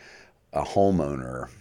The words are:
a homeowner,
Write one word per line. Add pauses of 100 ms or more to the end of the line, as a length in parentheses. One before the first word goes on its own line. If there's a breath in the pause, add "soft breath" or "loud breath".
(520 loud breath)
a
homeowner, (120)